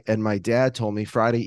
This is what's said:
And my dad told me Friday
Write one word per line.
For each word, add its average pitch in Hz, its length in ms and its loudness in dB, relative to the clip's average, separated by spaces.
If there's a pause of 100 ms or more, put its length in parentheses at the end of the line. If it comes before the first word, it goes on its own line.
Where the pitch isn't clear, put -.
And 110 160 0
my 107 140 0
dad 120 360 2
told 107 220 -4
me 107 80 -2
Friday 117 440 0